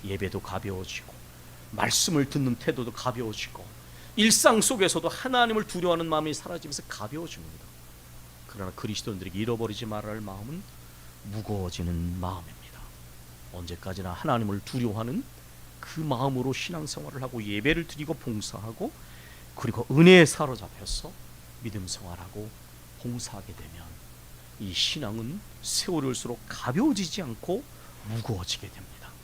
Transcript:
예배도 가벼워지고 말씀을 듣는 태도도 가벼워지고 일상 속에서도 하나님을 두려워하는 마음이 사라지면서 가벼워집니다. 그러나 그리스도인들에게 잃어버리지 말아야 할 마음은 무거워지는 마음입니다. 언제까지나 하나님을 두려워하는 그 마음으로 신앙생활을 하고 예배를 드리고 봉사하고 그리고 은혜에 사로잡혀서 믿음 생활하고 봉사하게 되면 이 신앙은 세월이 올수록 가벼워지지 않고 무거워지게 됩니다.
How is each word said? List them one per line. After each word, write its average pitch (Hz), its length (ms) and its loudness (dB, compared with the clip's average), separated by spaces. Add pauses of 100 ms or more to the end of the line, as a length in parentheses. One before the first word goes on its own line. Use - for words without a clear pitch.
예배도 95 360 -2
가벼워지고 95 720 -6 (580)
말씀을 139 580 4
듣는 131 260 4
태도도 120 380 0
가벼워지고 117 720 -4 (500)
일상 220 460 8
속에서도 170 480 4
하나님을 240 580 4
두려워하는 170 380 2
마음이 156 280 2
사라지면서 156 540 -6
가벼워집니다. 113 800 -8 (840)
그러나 95 240 -8
그리스도인들에게 95 680 -4
잃어버리지 113 480 0
말아야 107 280 -4
할 110 80 -6
마음은 104 420 -8 (600)
무거워지는 92 1000 -2
마음입니다. 90 580 -6 (720)
언제까지나 90 640 -6
하나님을 104 500 2
두려워하는 120 600 0 (600)
그 - 140 -8
마음으로 135 520 2
신앙생활을 147 680 -4
하고 120 220 -4
예배를 127 440 2
드리고 151 280 -4
봉사하고 113 760 -4 (640)
그리고 117 360 -2
은혜에 165 340 12
사로잡혀서 131 840 -4 (500)
믿음 101 260 -4
생활하고 92 640 -8 (520)
봉사하게 120 520 -6
되면 - 320 -12 (760)
이 98 140 -4
신앙은 117 640 0 (220)
세월이 156 460 0
올수록 120 400 -2
가벼워지지 190 720 2
않고 170 420 -2 (460)
무거워지게 107 600 -2
됩니다. - 400 -14 (140)